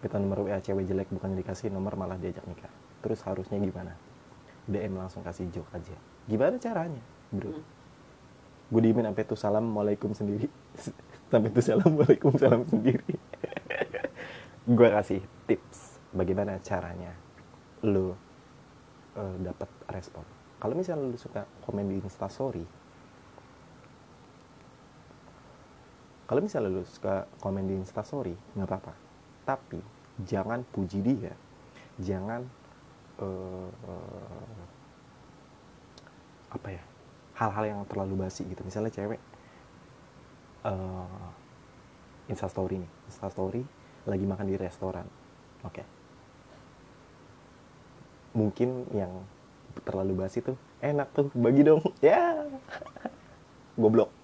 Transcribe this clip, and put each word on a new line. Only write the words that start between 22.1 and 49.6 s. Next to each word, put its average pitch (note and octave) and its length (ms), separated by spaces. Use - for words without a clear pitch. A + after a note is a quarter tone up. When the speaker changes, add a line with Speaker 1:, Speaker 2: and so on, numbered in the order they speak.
Speaker 1:
kalau C#3+ 160
misalnya A#2+ 240
lo F#2 160
suka F#2+ 400
komen G2 240
di F#2+ 80
Instastory, F#2+ 640
nggak G2 160
apa-apa. - 240
Tapi C3+ 320
jangan G2+ 400
puji G2 400
dia, A#2 320
jangan, G2+ 480
eh, F#2 520
eh, F#2 880
apa - 200
ya, F2 140
hal-hal G#2+ 280
yang G#2 200
terlalu G2 400
basi - 240
gitu. F#2 160
Misalnya G#2+ 280
cewek, G#2 280
eh, F#2 640
Instastory F#2+ 520
nih, E2+ 100
Instastory G2 520
lagi F#2+ 160
makan F#2+ 240
di F#2+ 80
restoran. F#2 480
Oke. - 200
Mungkin B2 560
yang F#2 320